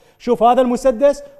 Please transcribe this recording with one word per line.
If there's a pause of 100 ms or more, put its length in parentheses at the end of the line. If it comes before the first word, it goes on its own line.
(180)
شوف،
هذا
المسدس (160)